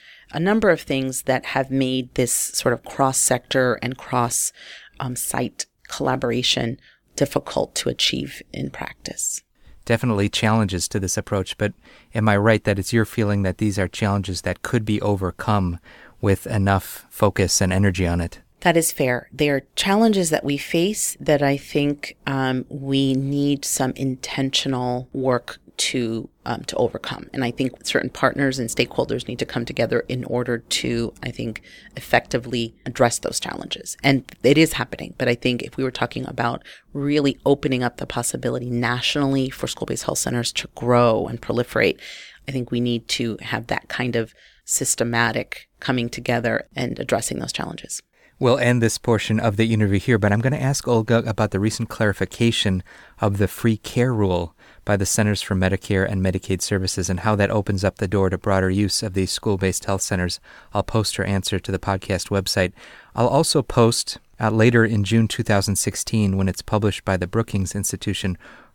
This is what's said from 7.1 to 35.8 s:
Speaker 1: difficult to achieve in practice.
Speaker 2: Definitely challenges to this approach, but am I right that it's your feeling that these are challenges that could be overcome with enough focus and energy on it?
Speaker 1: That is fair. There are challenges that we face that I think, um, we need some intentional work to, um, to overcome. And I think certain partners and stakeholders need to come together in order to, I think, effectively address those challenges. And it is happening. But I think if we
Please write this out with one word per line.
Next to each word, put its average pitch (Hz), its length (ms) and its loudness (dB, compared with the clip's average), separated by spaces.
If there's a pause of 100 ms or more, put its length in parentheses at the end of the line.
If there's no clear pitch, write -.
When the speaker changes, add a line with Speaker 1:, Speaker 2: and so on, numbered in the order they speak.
Speaker 1:
difficult - 600 -2
to - 140 -2
achieve - 520 -4 (100)
in 135 180 -6
practice. - 720 -8 (420)
Speaker 2:
Definitely 110 440 2
challenges 107 600 2
to 104 120 -2
this 95 180 -2
approach, 98 400 -4
but 104 160 -2 (400)
am 107 140 2
I 101 80 6
right 107 280 4
that 101 140 2
it's - 140 -4
your 113 120 4
feeling 101 380 0
that 92 160 -2
these 104 200 0
are 92 100 0
challenges 98 540 -2
that 92 200 -4
could 117 240 0
be 107 160 0
overcome 95 800 0 (400)
with 98 260 2
enough 98 640 0
focus - 500 2
and 92 120 2
energy 95 340 2
on 87 140 0
it? - 200 -6 (200)
Speaker 1:
That 170 160 4
is 160 160 2
fair. 127 400 -2
There 147 240 2
are 131 180 -4
challenges 196 560 2
that 156 140 0
we 143 120 0
face 175 640 -2
that 143 240 2
I 139 140 2
think, 143 600 -4 (120)
um, 131 400 -2
we 135 440 0
need 139 520 0
some 131 320 -2
intentional 131 1160 -2
work 131 460 -2 (200)
to, 113 500 -2 (180)
um, - 200 -6
to - 100 -6
overcome. - 560 -4
And 131 100 -2
I 120 80 2
think - 340 -4
certain - 240 0
partners 135 520 0
and 113 100 -4
stakeholders 120 560 -2
need 120 140 -8
to 120 60 -2
come 117 180 -4
together 120 440 -2
in 127 180 -4
order 120 320 -2
to, 117 540 -4 (120)
I 120 80 -4
think, 117 300 -8 (340)
effectively 120 800 -2 (100)
address 120 320 2
those - 220 -4
challenges. - 640 -10
And 135 280 2 (120)
it 139 120 6
is 160 180 4
happening. - 440 -8
But 127 80 -2
I 123 80 2
think 123 300 -2
if - 120 -14
we 131 60 -2